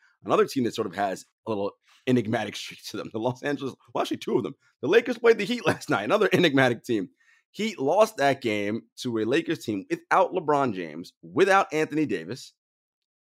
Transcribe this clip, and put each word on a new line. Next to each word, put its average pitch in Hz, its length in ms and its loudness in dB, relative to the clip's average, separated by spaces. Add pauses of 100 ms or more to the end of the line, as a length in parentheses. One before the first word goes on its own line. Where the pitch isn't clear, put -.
(240)
Another 170 220 2
team 127 180 -2
that 107 100 -2
sort 107 120 -2
of 87 80 -8
has 95 320 -4 (200)
a 113 40 -6
little 101 220 -4 (340)
enigmatic 110 500 0
<laughs> - 0 -
streak - 300 -14
to - 100 -12
them, 82 160 -10
the 110 60 -6
Los 123 240 -4
Angeles, 139 320 -4 (200)
well, - 80 -2
actually - 160 -4
two - 200 -4
of - 40 0
them. 139 120 -8 (260)
The 123 80 -4
Lakers 233 300 4
played 233 180 6
the 202 80 -4
Heat 226 220 -4
<laughs> - 0 -
last - 240 -2
night, 104 140 2
another 196 280 2
enigmatic 135 520 4
team. 104 260 -2 (400)
Heat 208 280 -6
lost 135 380 2
that 139 240 2
game 107 440 -2 (120)
to 113 220 -4
a 110 80 0
Lakers 160 380 0
team 98 260 -4
without 170 420 0
LeBron 147 420 0
James, 85 380 -10 (100)
without 185 520 2
Anthony 151 320 0
Davis, 95 480 -8 (680)